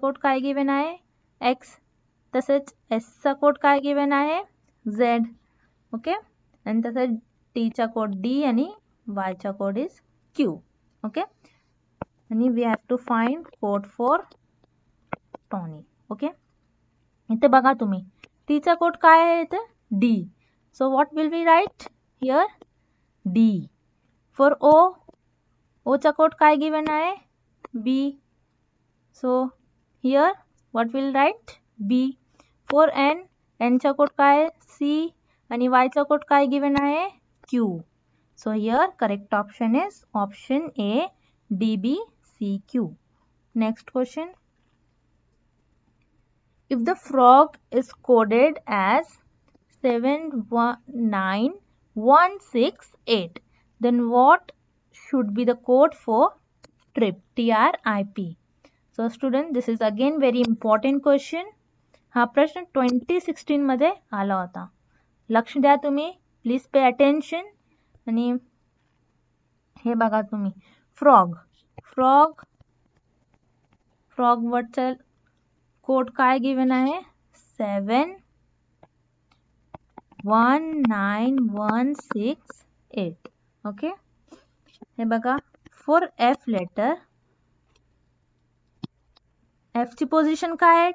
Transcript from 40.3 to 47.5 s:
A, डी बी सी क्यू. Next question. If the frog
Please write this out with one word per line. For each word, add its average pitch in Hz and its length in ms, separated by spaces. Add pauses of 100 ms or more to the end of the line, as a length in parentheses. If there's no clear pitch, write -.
A, 226 280 (420)
डी 220 280
बी 233 180 (280)
सी 196 340 (120)
क्यू. 240 160 (720)
Next 226 400
question. 262 340 (2500)
If 233 140
the 339 100
frog 269 600 (140)